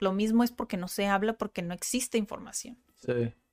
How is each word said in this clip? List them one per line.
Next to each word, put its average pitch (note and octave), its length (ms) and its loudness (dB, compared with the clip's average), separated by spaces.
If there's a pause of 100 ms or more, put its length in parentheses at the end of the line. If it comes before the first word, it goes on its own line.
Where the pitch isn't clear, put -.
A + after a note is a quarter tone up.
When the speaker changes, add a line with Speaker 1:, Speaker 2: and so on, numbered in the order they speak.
Speaker 1:
lo F#3+ 120 2
mismo A3 300 4
es A#3+ 80 4
porque - 260 -4
no F3+ 120 -4
se G3+ 180 -2
habla, G3+ 280 2
porque G3+ 280 -4
no F3 120 -4
existe - 440 -2
información. - 600 -6 (180)
Speaker 2:
Sí. A#2+ 360 0 (200)